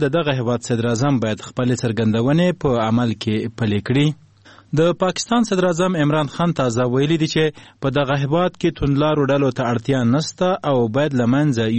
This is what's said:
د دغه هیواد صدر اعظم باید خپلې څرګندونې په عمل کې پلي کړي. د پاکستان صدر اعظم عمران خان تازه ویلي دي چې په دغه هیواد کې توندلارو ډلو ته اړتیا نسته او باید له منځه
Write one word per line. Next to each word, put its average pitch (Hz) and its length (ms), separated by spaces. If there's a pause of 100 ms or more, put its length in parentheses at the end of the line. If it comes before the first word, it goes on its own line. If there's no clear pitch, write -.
د 139 140
دغه 147 240
هیواد 120 280
صدر 113 220
اعظم 131 320
باید 107 260
خپلې 127 340
څرګندونې 117 680 (140)
په 147 80 (180)
عمل 117 340
کې 107 140 (200)
پلي 104 320
کړي. 139 180 (680)
د 165 180
پاکستان 214 580
صدر 180 200
اعظم 180 260
عمران 151 400
خان 175 160
تازه 127 340
ویلي 139 300
دي 156 100
چې 156 180 (360)
په - 100
دغه 139 320
هیواد 170 300
کې 170 260
توندلارو 143 480
ډلو 139 240
ته 123 220
اړتیا 127 320 (100)
نسته 160 340 (220)
او 135 80 (100)
باید 143 260
له 123 120
منځه 131 380 (140)